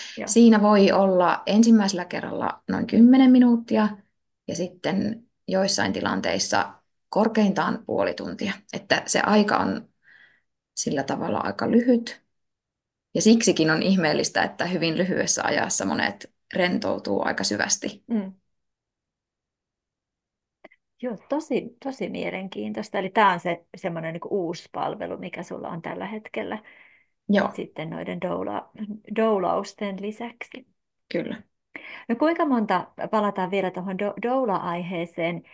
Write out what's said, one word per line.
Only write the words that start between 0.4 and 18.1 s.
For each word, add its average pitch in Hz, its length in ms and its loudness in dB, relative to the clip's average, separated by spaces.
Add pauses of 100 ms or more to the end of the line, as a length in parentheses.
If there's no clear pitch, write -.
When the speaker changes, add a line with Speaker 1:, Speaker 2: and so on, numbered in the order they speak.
Speaker 2:
voi 208 300 6
olla 180 540 4
ensimmäisellä 208 600 4
kerralla - 640 -6
noin - 180 -2
kymmenen 254 440 8
minuuttia 233 580 4 (580)
ja 160 80 -8
sitten 196 680 -4 (240)
joissain 185 460 0
tilanteissa 95 800 0 (360)
korkeintaan 208 760 0
puoli - 280 -2
tuntia. - 400 -8 (200)
Että - 320 -2
se - 160 -2
aika 208 360 2
on - 320 -4 (840)
sillä 151 280 -4
tavalla - 360 -4
aika - 320 -4
lyhyt. 233 500 2 (920)
Ja 165 80 -2
siksikin 202 500 4
on 160 120 0
ihmeellistä, 170 600 0
että - 220 -4
hyvin 165 320 -2
lyhyessä - 480 -2
ajassa - 400 -2
monet - 480 -4 (200)
rentoutuu - 720 -2
aika - 180 -4
syvästi. - 640 -4
Speaker 1:
Mm. 196 260 -4 (2750)